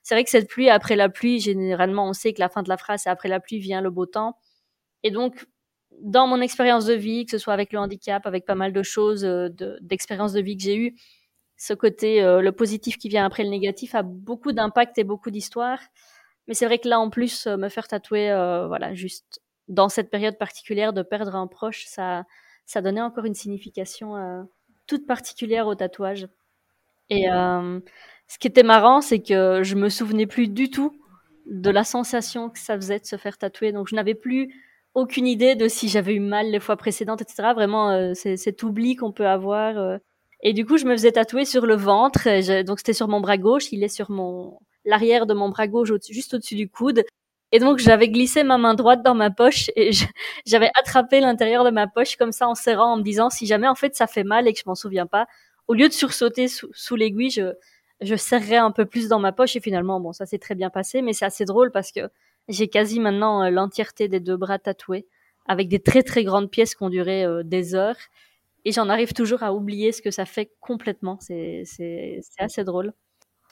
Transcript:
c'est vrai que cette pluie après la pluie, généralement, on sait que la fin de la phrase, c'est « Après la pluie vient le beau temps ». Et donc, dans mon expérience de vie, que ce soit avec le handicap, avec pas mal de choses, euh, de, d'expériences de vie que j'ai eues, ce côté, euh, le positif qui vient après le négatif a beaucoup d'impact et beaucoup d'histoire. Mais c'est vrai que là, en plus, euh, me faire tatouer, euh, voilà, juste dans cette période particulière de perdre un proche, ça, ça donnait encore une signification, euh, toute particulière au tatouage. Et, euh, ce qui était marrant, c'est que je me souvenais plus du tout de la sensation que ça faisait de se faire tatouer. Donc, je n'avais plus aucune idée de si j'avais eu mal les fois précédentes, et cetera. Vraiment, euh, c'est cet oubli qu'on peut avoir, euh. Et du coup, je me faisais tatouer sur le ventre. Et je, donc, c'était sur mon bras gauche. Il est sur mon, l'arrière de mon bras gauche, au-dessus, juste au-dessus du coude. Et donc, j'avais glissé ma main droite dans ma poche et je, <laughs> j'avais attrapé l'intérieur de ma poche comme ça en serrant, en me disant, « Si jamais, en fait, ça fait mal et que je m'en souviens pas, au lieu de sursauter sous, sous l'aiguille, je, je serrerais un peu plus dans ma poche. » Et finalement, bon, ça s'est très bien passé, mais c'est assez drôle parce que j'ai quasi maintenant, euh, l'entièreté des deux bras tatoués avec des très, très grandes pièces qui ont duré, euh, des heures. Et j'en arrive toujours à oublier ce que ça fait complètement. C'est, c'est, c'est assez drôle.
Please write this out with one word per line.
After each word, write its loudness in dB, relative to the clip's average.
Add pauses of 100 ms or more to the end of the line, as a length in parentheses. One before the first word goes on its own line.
c'est -2
vrai 4
que -8
cette 2
pluie 2
après 4
la 4
pluie, -2
généralement, -2
on -4
sait -4
que -6
la 0
fin -6
de -8
la -2
phrase, -6
c'est « -2
Après -4
la -2
pluie -10
vient -6
le -2
beau -4
temps ». -6 (640)
Et 0
donc, -6 (560)
dans 4
mon 0
expérience 0
de 2
vie, -4
que -16
ce -4
soit -4
avec -4
le -6
handicap, -6
avec -6
pas -2
mal -2
de 0
choses, -2
euh, -2
de, -12
d'expériences -6
de 0
vie -8
que -14
j'ai 0
eues, -4 (640)
ce -8
côté, 2
euh, 6
le 2
positif -4
qui -12
vient 0
après -4
le -4
négatif -6
a 0
beaucoup -8
d'impact 0
et 2
beaucoup -8
d'histoire. -8 (680)
Mais -8
c'est 0
vrai 2
que -6
là, 2
en -2
plus, -4
euh, -4
me -4
faire -12
tatouer, -2
euh, -2
voilà, -8
juste -14 (280)
dans 4
cette -4
période -4
particulière -6
de -4
perdre -8
un -6
proche, -12
ça, -8 (420)
ça -6
donnait -2
encore -6
une -6
signification, -12
euh, -10 (440)
toute -8
particulière -4
au -2
tatouage. -8 (840)
Et, 0
euh, -2 (480)
ce -20
qui -2
était 8
marrant, 6
c'est 0
que 2
je -2
me 0
souvenais -2
plus 0
du -2
tout -2 (540)
de -2
la 4
sensation -6
que -18
ça -6
faisait -4
de -20
se -10
faire -10
tatouer. -4
Donc, -8
je -8
n'avais 0
plus -4 (420)
aucune -2
idée 4
de 2
si -4
j'avais 0
eu -2
mal -2
les 0
fois -2
précédentes, -6
et -14
cetera. 0
Vraiment, 0
euh, 0
c'est -4
cet -6
oubli -2
qu'on -6
peut -2
avoir, 0
euh. -4 (440)
Et 4
du 0
coup, 4
je 0
me 2
faisais 4
tatouer 2
sur 0
le 6
ventre. 4
Et 4
je, 2
donc, -4
c'était 0
sur -2
mon 0
bras 2
gauche. 2
Il -4
est 2
sur -8
mon, -8 (280)
l'arrière 4
de 2
mon 0
bras -2
gauche, 0
au-dessus, -4
juste -8
au-dessus -8
du -6
coude. 0 (480)
Et 8
donc, 4
j'avais 8
glissé 2
ma 4
main 4
droite 6
dans 6
ma 2
poche 4
et 4
je, 2 (220)
<laughs> -14
j'avais 4
attrapé 4
l'intérieur 4
de 4
ma 2
poche -2
comme 0
ça 0
en 0
serrant, 2
en 0
me -2
disant, « 2
Si -6
jamais, 2
en 4
fait, -2
ça 0
fait -2
mal 2
et 4
que -10
je -12
m'en -6
souviens -4
pas, 0 (420)
au 0
lieu 8
de -6
sursauter -2
sous, -14
sous -8
l'aiguille, 0
je, -4 (460)
je -4
serrerais 0
un 4
peu 0
plus -4
dans 2
ma 0
poche. » 2
Et -8
finalement, -2
bon, -8
ça -12
s'est -8
très -10
bien -4
passé, -4
mais -2
c'est -4
assez -4
drôle 4
parce -4
que -8 (400)
j'ai -2
quasi 2
maintenant, 2
euh, 2
l'entièreté -2
des -2
deux -4
bras -4
tatoués -8 (400)
avec 0
des 0
très, 6
très 0
grandes 0
pièces 0
qui -18
ont -2
duré, -2
euh, -2
des -4
heures. 0 (680)
Et -2
j'en 0
arrive 0
toujours -2
à -2
oublier -2
ce -14
que -4
ça -6
fait -8 (100)
complètement. -8
C'est, -10
c'est, -12
c'est -12
assez -6
drôle. -6 (600)